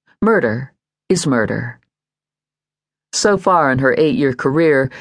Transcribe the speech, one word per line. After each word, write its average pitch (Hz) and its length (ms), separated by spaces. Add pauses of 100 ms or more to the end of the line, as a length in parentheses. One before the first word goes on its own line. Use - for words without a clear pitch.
(220)
Murder 120 500 (380)
is 180 160
murder. 117 520 (1300)
So 202 240
far 175 340
in 131 100
her - 180
eight-year 143 340
career, 139 580 (100)